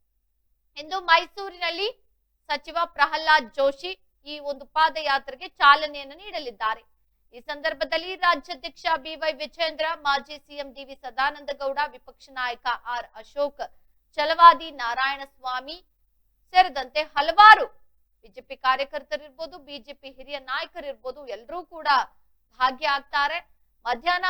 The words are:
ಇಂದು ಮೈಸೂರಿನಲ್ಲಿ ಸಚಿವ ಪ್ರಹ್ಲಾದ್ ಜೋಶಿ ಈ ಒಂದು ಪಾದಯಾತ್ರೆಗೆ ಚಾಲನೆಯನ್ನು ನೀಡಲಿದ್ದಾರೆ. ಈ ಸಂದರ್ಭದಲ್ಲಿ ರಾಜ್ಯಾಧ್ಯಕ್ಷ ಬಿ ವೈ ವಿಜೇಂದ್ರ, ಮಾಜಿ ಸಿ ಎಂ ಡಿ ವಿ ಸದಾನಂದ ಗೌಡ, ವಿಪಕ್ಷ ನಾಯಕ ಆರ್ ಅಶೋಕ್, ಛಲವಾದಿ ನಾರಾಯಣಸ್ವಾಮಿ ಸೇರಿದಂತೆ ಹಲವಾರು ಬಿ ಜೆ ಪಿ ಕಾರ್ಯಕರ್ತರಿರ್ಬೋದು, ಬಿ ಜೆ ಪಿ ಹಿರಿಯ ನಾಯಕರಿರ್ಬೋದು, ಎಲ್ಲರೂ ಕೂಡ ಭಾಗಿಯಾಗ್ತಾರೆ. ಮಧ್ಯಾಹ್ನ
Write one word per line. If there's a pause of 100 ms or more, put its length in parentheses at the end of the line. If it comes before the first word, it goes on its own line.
(760)
ಇಂದು
ಮೈಸೂರಿನಲ್ಲಿ (400)
ಸಚಿವ
ಪ್ರಹ್ಲಾದ್
ಜೋಶಿ (180)
ಈ
ಒಂದು
ಪಾದಯಾತ್ರೆಗೆ
ಚಾಲನೆಯನ್ನು
ನೀಡಲಿದ್ದಾರೆ. (500)
ಈ
ಸಂದರ್ಭದಲ್ಲಿ
ರಾಜ್ಯಾಧ್ಯಕ್ಷ (120)
ಬಿ
ವೈ
ವಿಜೇಂದ್ರ, (160)
ಮಾಜಿ
ಸಿ
ಎಂ
ಡಿ
ವಿ
ಸದಾನಂದ
ಗೌಡ,
ವಿಪಕ್ಷ
ನಾಯಕ (180)
ಆರ್ (100)
ಅಶೋಕ್, (540)
ಛಲವಾದಿ
ನಾರಾಯಣಸ್ವಾಮಿ (640)
ಸೇರಿದಂತೆ
ಹಲವಾರು (560)
ಬಿ
ಜೆ
ಪಿ
ಕಾರ್ಯಕರ್ತರಿರ್ಬೋದು,
ಬಿ
ಜೆ
ಪಿ
ಹಿರಿಯ
ನಾಯಕರಿರ್ಬೋದು,
ಎಲ್ಲರೂ
ಕೂಡ (720)
ಭಾಗಿಯಾಗ್ತಾರೆ. (460)
ಮಧ್ಯಾಹ್ನ